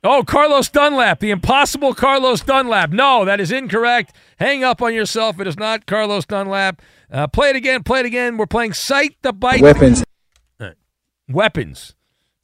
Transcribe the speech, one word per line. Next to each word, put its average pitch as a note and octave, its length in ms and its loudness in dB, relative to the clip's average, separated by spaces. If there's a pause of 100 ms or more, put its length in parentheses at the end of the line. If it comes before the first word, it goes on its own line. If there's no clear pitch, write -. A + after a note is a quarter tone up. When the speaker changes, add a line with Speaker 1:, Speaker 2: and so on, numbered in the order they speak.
Speaker 1:
Oh, B3+ 220 2
Carlos C#4+ 460 2
Dunlap, C#4 500 2
the G#3+ 100 -2
impossible C4 640 0
Carlos C4 460 0
Dunlap. A#3 500 0
No, B3 360 2
that G3+ 140 0
is F#3+ 120 -4
incorrect. A#3+ 640 -2 (220)
Hang C4 260 -2
up B3 160 0
on A#3 140 -2
yourself. A3 440 -4
It G3 80 -6
is E3 120 -8
not G#3+ 280 -6
Carlos G#3 380 -4
Dunlap. G3 560 -4 (320)
Uh, C#3+ 140 -4
play C#4 240 2
it C4+ 60 0
again. C4 260 -2
Play C4 180 0
it B3 60 -2
again. A#3+ 320 -4
We're G#3+ 80 -2
playing A3+ 260 -4
Cite C#4 480 -2
the B3 140 -4
Bite. B3+ 260 0
Speaker 2:
Weapons. D3+ 420 6 (560)
Speaker 1:
Uh, G2 120 -14 (580)
weapons. C3+ 680 -4 (500)